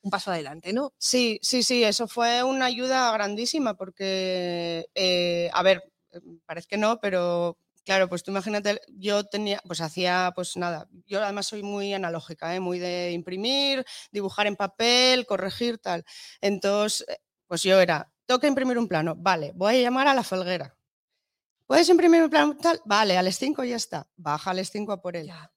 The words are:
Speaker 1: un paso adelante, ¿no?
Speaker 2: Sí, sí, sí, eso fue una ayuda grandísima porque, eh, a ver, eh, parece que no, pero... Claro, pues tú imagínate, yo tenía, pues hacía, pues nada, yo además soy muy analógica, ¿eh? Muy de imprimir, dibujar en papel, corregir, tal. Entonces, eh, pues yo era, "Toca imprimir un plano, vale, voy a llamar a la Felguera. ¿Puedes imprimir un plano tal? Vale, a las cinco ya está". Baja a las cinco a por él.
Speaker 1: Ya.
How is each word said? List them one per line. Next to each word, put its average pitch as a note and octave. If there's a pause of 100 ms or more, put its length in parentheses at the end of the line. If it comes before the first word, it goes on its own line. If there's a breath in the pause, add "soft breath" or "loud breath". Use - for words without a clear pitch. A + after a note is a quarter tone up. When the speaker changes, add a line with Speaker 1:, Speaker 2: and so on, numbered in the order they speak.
Speaker 1:
un G3+
paso F#3+
adelante, D#3+
¿no? C4+
Speaker 2:
Sí, A#3+
sí, B3
sí, B3
eso G#3+
fue A#3+
una C4
ayuda B3+
grandísima A3
porque, F3+
eh, F3
a -
ver, F#3 (300)
eh, F3 (260)
parece E3+
que G3+
no, A3
pero... F3 (280)
Claro, F#3+
pues F3+
tú F#3+
imagínate, G#3 (100)
yo G#3
tenía, G3+
pues E3+
hacía, F3+
pues F3+
nada, F3 (180)
yo G3+
además G3+
soy G#3
muy G3+
analógica, E3+
¿eh? F#3
Muy F3+
de F3
imprimir, B3 (260 loud breath)
dibujar G#3
en G3+
papel, A#3+
corregir, G#3
tal. F3 (380 loud breath)
Entonces, G3+
eh, - (300)
pues E3+
yo F#3+
era, E3+ (140)
"Toca B3+
imprimir C4
un A#3
plano, D#3+
vale, E3+
voy G3+
a B3+
llamar B3+
a C#4
la B3
Felguera. F3+ (920)
¿Puedes D4+
imprimir E4+
un D#4
plano D4
tal? E4+
Vale, G3+
a F3+
las F#3
cinco C4+
ya A#3+
está". E3+
Baja D3+
a -
las F#3
cinco G#3
a F#3+
por F3
él. E3+
Speaker 1:
Ya. E3